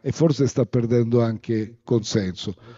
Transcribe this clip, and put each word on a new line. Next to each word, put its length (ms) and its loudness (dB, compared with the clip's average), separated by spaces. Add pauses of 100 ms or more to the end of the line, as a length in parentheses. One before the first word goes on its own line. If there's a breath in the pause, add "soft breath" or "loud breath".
e 100 -4
forse 340 2
sta 200 0
perdendo 560 2
anche 600 -4
consenso. 720 -2 (240 loud breath)